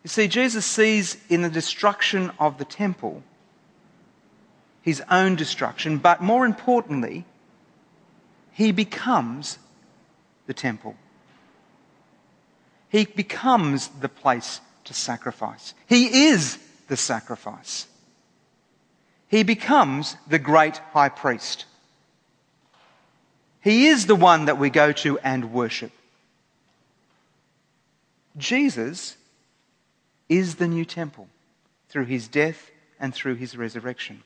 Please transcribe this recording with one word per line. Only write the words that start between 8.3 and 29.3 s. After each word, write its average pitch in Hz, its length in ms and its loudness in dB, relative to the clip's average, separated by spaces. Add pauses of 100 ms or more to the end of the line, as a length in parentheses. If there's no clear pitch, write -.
he 214 180 2
becomes 175 840 -4 (920)
the 131 60 -10
temple. 110 420 -8 (1900)
He 214 160 2
becomes 202 880 0
the 135 180 -8
place - 540 -4 (240)
to - 80 -18
sacrifice. - 800 -10 (120)
He 247 420 4
is 165 320 2 (280)
the 143 80 -4
sacrifice. - 920 -8 (1500)
He 220 80 6
becomes 202 720 0 (140)
the 156 100 2
great 156 380 4 (160)
high 143 160 4
priest. - 560 -6 (1900)
He 226 280 6
is 269 180 4
the 208 100 6
one 170 300 6
that 143 120 2
we 139 120 2
go 147 240 4
to 143 260 -2
and 127 320 -4
worship. 117 400 -4 (2500)
Jesus 170 800 -4 (1120)